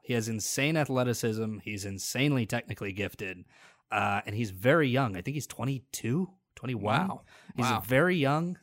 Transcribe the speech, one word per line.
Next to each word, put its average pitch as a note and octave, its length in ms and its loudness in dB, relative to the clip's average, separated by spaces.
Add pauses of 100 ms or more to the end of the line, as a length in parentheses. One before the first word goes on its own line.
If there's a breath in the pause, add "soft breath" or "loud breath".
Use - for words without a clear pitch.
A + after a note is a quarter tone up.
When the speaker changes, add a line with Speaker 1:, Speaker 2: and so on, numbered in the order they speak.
Speaker 1:
He - 120 -4
has A2+ 140 0
insane C3+ 480 0
athleticism. A#2 840 0
He's G#2 220 -8
insanely B2 600 0
technically A2 460 -4
gifted. F#2 520 -6 (460 soft breath)
Uh, G#2 360 2
and G2+ 100 -6
he's A2+ 140 -2
very C3 380 4
young. B2 280 2
I F#2 60 -6
think C#3+ 120 -6
he's D3 120 -6
twenty-two, C3+ 840 -4 (280)
twenty-one. C3 520 0
Speaker 2:
Wow. - 140 -8 (340 loud breath)
Speaker 1:
He's B2 80 0
Speaker 2:
Wow. B2 220 2
Speaker 1:
very D#3+ 300 6
young. D#3+ 460 2